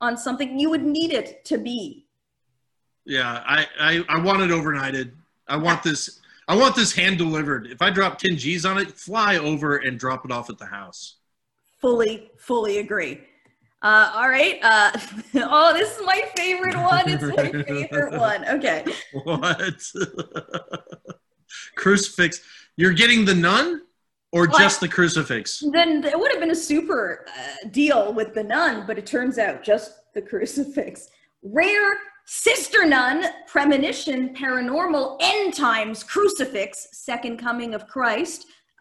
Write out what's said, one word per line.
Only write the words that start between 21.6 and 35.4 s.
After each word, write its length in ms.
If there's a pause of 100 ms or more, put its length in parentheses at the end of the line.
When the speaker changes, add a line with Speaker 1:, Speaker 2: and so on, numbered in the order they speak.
Speaker 2:
Crucifix. 680 (340)
You're 180
getting 320
the 100
nun 460 (500)
or 160
Speaker 1:
Well, 120
Speaker 2:
just 220
the 80
crucifix? 840
Speaker 1:
Then 320
it 160
would 120
have 80
been 120
a 40
super, 760
uh, 400
deal 440
with 200
the 100
nun, 420
but 120
it 80
turns 320
out 260
just 500
the 80
crucifix. 840 (340)
Rare 560 (280)
sister 600
nun, 380 (240)
premonition, 880
paranormal, 840
end 320